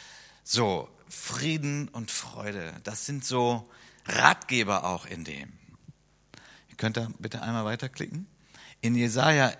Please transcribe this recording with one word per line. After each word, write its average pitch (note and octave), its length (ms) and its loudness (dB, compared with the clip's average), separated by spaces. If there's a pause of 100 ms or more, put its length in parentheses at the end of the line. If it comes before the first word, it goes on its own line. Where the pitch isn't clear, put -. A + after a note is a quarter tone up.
(460)
So, G2 440 2 (200)
Frieden C#3+ 800 -4
und A2+ 200 -8
Freude, G2+ 640 -6 (120)
das G#2+ 200 -6
sind C#3+ 200 -6
so A#2+ 440 2 (360)
Ratgeber A2 800 4
auch F2+ 200 -2
in E2+ 200 -10
dem. C#2 260 -12 (1160)
Ihr - 80 -20
könnt A2 180 -2
da A2+ 140 -2 (100)
bitte A#2 220 -8
einmal A2+ 240 -2
weiterklicken. C3+ 600 -6 (560)
In A#2 140 2
Jesaja B2+ 640 6